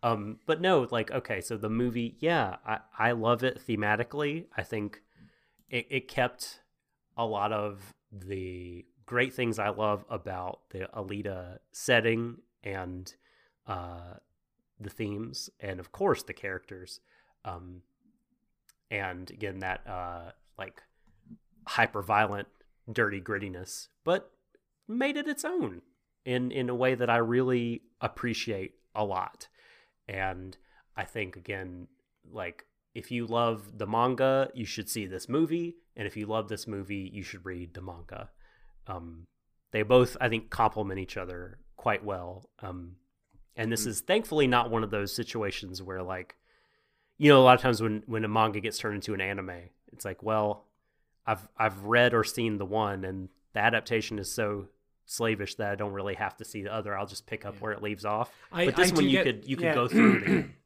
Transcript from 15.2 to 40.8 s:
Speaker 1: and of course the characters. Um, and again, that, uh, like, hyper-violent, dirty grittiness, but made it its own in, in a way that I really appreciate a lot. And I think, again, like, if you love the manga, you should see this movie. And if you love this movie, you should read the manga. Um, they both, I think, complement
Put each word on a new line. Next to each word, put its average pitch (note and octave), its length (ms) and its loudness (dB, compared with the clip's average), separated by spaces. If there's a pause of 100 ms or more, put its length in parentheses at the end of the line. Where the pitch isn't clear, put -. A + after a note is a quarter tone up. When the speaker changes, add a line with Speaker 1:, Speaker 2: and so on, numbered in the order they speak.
Speaker 1:
and F#2+ 200 -8
of F2+ 120 -16
course F#3+ 300 0
the - 120 -10
characters. F#2 680 -12 (440)
Um, F2+ 380 -12 (1080)
and F#2 400 -6
again, F#2+ 300 -8
that, F#2 260 -6
uh, F2 460 -10 (260)
like, - 240 -12 (840)
hyper-violent, G#2 800 2 (440)
dirty G2+ 280 0
grittiness, F#2+ 680 -8 (160)
but F3 260 0 (580)
made C4+ 280 -2
it D4 120 -4
its C#4+ 160 -6
own F#3+ 380 -4 (420)
in, B2+ 260 0
in B2 180 -2
a B2 60 -2
way B2+ 200 2
that A#2+ 160 0
I A#2 60 4
really A#2+ 680 2 (180)
appreciate A2+ 760 -4 (200)
a G#2+ 100 0
lot. F#2 440 -6 (600)
And F#2+ 480 -6 (400)
I G2 80 -6
think, F#2+ 320 -8
again, F#2 520 -10 (420)
like, F2+ 340 -10 (300)
if - 160 -12
you A#2+ 160 -4
love A2+ 520 0
the G2+ 80 -4
manga, C3 680 2
you A#2+ 100 -6
should G2+ 240 -8
see G#2+ 180 -4
this F#2 220 -10
movie. E3 480 0 (200)
And A2 100 -6
if G2+ 100 -8
you G#2+ 100 -6
love A2 220 -2
this G#2 180 -6
movie, G2 460 -6
you G2+ 100 -10
should F2+ 220 -12
read F2 300 -8
the F#2 80 -10
manga. F2 480 -14 (560)
Um, E2+ 400 -12 (460)
they G#2+ 100 2
both, B2 380 8
I B2+ 80 2
think, A2+ 220 -2
complement G#2+ 500 2